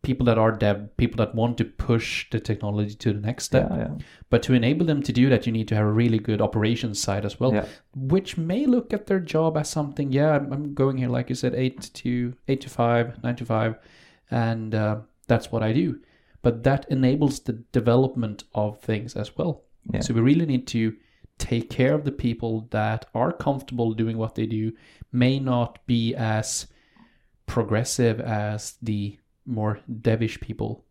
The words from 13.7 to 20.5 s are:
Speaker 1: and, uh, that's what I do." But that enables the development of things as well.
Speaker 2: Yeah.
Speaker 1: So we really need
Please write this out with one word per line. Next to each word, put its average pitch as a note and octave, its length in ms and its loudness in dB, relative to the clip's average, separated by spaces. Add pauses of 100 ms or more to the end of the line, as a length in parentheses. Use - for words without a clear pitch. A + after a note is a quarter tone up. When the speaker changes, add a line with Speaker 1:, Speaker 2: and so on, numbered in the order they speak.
Speaker 1:
and, A2+ 440 -2
uh, G#2+ 220 0 (320)
that's - 240 2
what A2+ 100 -2
I A2 100 0
do." E3 280 0 (420)
But A#2 220 0
that C#3 260 2
enables C#3 500 2
the B2 120 -6 (200)
development A#2+ 720 2 (100)
of G#2+ 260 -2
things A2 340 -4
as - 240 -6
well. D#3+ 240 -2 (300)
Speaker 2:
Yeah. G2+ 80 0
Speaker 1:
So A#2 140 -2
we A#2 60 4
really D3+ 260 6
need B2+ 220 0